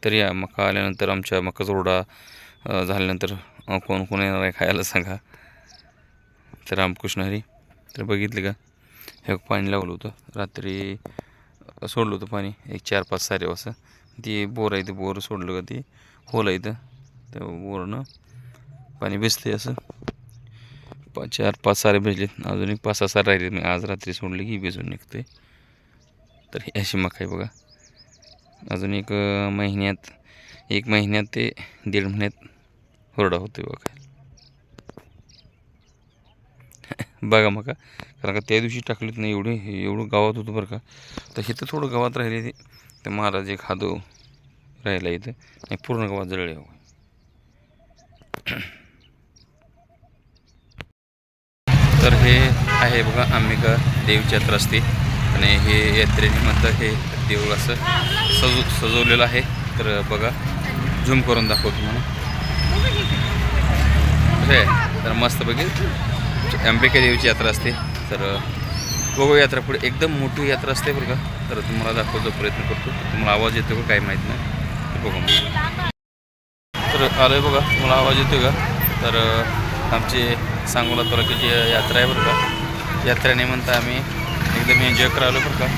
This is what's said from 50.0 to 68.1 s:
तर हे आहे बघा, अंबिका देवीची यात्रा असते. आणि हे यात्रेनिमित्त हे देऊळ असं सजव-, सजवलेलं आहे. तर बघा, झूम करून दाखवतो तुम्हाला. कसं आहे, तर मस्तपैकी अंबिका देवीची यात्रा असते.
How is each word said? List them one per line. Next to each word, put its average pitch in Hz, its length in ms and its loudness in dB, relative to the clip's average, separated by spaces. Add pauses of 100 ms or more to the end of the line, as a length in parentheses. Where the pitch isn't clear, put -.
तर 123 100 8
हे 123 260 8 (280)
आहे 123 360 2
बघा, 117 200 0
अंबिका 113 840 2
देवीची 107 280 4
यात्रा 104 220 2
असते. - 400 2 (360)
आणि 101 160 4 (140)
हे 107 120 6 (240)
यात्रेनिमित्त 107 640 4 (160)
हे 110 100 2 (380)
देऊळ 104 260 2
असं 233 200 0 (640)
सजव-, 127 300 2 (100)
सजवलेलं 120 440 4
आहे. 123 160 2 (380)
तर 107 220 0 (100)
बघा, 107 200 0 (760)
झूम 131 160 4
करून 117 260 2
दाखवतो 104 280 0
तुम्हाला. 104 240 -2 (2500)
कसं - 140 6
आहे, - 500 4
तर 113 80 0
मस्तपैकी 120 520 0 (1040)
अंबिका 131 320 6
देवीची 123 280 4
यात्रा 110 220 2
असते. 120 200 0 (400)